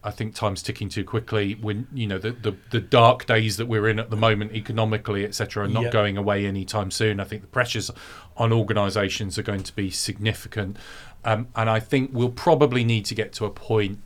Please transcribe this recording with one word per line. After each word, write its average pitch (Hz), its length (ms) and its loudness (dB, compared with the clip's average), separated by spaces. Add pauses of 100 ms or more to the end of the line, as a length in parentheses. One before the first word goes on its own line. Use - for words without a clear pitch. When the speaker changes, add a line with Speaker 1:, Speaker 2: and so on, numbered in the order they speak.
Speaker 1:
I 107 80 -4
think 110 220 -6
time's 101 300 -2
ticking 107 260 -6
too 101 140 -4
quickly. 107 520 -2
When, 110 380 -4
you 117 140 -4
know, 95 120 -2
the, 107 120 -4
the, 107 240 -4 (160)
the 117 80 0
dark 117 460 8
days 110 320 2
that 117 100 -2
we're 110 220 2
in 107 100 2
at 113 100 -6
the 110 60 -2
moment, 107 380 2
economically, 107 720 -2
et 101 100 -8
cetera, 104 300 -4
are - 20 -2
not 117 160 2
Speaker 2:
Yep. 117 80 0
Speaker 1:
going 104 260 2
away 101 280 0
anytime 98 440 -2
soon. 104 300 0
I 98 60 -2
think 104 160 -10
the - 80 -20
pressures 117 420 -2 (460)
on 113 160 4
organisations 101 840 0
are 107 60 -4
going 98 200 -4
to - 120 -12
be 98 160 -2
significant. 107 840 -4 (480)
Um, 117 300 0
and 113 140 2
I 110 120 2
think 135 320 0
we'll 123 160 0
probably 127 560 4
need 113 200 2
to - 100 -6
get 107 180 -4
to 110 120 -4
a 101 40 -2
point 104 560 0